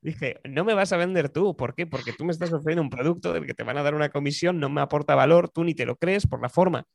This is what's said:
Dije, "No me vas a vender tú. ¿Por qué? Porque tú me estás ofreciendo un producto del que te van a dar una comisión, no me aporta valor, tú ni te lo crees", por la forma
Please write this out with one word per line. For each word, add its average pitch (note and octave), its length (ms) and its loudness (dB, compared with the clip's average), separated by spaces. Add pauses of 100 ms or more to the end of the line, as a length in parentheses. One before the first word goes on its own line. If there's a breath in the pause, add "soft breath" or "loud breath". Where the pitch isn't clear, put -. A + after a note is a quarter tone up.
Dije, D3+ 420 -6
"No C#3+ 220 -4
me A3 100 2
vas F#3+ 180 0
a F3+ 40 2
vender F3 320 2
tú. E3+ 280 0
¿Por B2 200 -4
qué? E3+ 100 -4
Porque B2 260 -8
tú - 120 -8
me F3 80 0
estás E3+ 200 -2
ofreciendo D#3+ 300 0
un C#3 80 -2
producto E3+ 420 -2
del D#3+ 140 -4
que B2+ 80 -10
te - 80 -10
van A#2+ 160 -4
a C#3+ 60 -2
dar D3 100 2
una D3+ 140 0
comisión, D3 500 -2
no C#3+ 100 -2
me C#3+ 120 -2
aporta C#3+ 340 0
valor, D#3 340 6
tú E3 140 -4
ni E3+ 140 0
te B2 100 -2
lo A#2+ 100 -4
crees", F#3+ 300 0
por A#2+ 160 -4
la B2 60 -4
forma F3 360 0 (100)